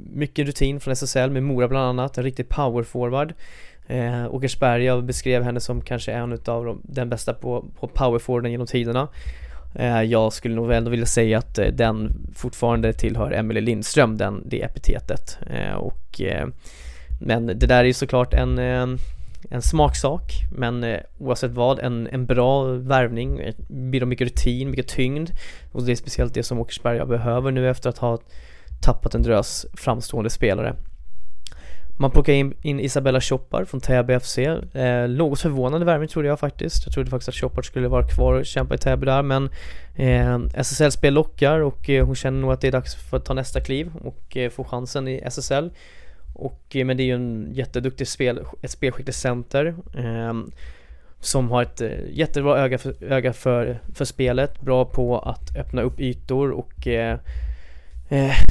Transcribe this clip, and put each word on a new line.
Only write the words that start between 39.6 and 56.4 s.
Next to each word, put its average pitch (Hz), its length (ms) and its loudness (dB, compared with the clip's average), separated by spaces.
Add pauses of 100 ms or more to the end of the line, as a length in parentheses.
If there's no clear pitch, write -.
eh, 123 400 4 (200)
S 131 180 -2
S 131 80 0
L-spel 143 340 4
lockar 156 460 2
och, 143 300 -2
eh, 131 160 4
hon 131 80 0
känner 131 260 -2
nog 131 120 2
att 131 80 -2
det 135 80 2
är 127 40 2
dags 127 220 -2
för - 220 -6
att 131 80 -4
ta 135 100 -4
nästa 131 260 -2
kliv 147 320 -4 (120)
och, - 320 -10
eh, 123 140 -2
få 131 140 -10
chansen 127 440 -6
i 131 160 -6
S 131 140 -8
S 131 120 -6
L. 147 200 -2 (640)
Och, - 420 -10
eh, 131 80 2
men 127 120 0
det 131 60 0
är - 20 2
ju 127 100 0
en 117 380 -4
jätteduktig 127 560 -6
spel-, 123 360 -2 (180)
ett 139 80 -8
spelskickligt 135 480 -4
center, 135 560 -2 (240)
ehm, 117 540 -6 (680)
som 127 300 0
har 120 120 4
ett, - 180 -6
eh, 113 100 -2 (200)
jättebra 143 480 2
öga 131 200 2
för, 131 220 -8
öga 127 320 0
för, 123 460 0 (160)
för 139 100 -4
spelet, 127 560 0
bra 127 240 2
på 123 340 0
att - 380 -6
öppna 117 260 -4
upp 123 180 -2
ytor 131 500 -2